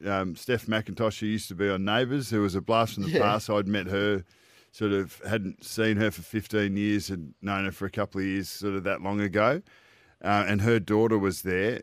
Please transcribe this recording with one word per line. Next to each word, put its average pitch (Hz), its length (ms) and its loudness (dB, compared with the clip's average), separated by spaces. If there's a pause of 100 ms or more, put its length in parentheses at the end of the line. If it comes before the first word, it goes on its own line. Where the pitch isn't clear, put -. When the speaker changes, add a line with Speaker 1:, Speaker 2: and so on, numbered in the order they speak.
Speaker 1:
um, 95 300 -2
Steph 117 320 -2
McIntosh, 107 540 -2
who 110 60 -4
used 107 200 -4
to 95 80 -12
be 98 160 0
on 95 140 0
Neighbours, 120 460 0
who 107 120 2
was 95 140 0
a 95 40 -2
blast 113 340 2
from 101 100 -4
the 82 60 -4
Speaker 2:
Yeah. 147 100 4
Speaker 1:
past. 107 280 2
I'd 101 200 2
met 101 180 0
her, 98 380 0 (460)
sort 104 220 -2
of 98 340 -2
hadn't 98 380 -4
seen 110 320 0
her 107 140 2
for - 100 -6
fifteen 101 560 -2
years, 104 320 0
had 85 320 -10
known 98 240 -2
her 95 80 -4
for 98 140 -6
a 92 40 -6
couple 98 300 -4
of 95 60 -2
years, 95 240 -4
sort 101 240 -4
of 95 100 -4
that 98 160 -2
long 101 200 -2
ago. 107 420 2 (580)
Uh, 101 260 2
and 101 140 2
her 113 180 4
daughter 107 400 4
was 98 240 0
there, 95 400 0